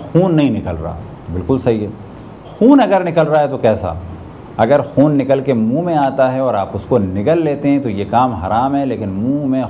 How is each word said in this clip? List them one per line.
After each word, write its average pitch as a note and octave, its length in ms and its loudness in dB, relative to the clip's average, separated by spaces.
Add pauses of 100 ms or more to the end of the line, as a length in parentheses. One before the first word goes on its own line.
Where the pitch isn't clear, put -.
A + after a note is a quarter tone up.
खून F3 300 2
नहीं C#3+ 180 4
निकल F2+ 240 -4
रहा, D#2+ 220 -8 (320)
बिल्कुल F#2 300 -2
सही A2+ 200 0
है। - 260 -8 (440)
खून C#4 300 6
अगर G3 240 4
निकल D#3+ 200 2
रहा D3+ 180 2
है C#3+ 60 2
तो C3 100 -4
कैसा? F#2+ 380 0 (640)
अगर C3+ 240 4
खून C#3+ 320 2
निकल C3+ 260 2
के C3 120 0
मुंह A#2+ 320 0
में E3+ 100 -2
आता C3+ 340 2
है C3 120 -2
और B2 140 0
आप F#2+ 200 0
उसको A#2+ 220 0
निगल G#2 420 0
लेते C#3+ 300 -2
हैं C#3 140 2
तो A#2+ 60 -2
ये G2+ 180 -4
काम A#2+ 280 2
हराम A2+ 400 -2
है, C#3 100 0
लेकिन G#2+ 260 -4
मुंह C3+ 360 -2
में C3 220 0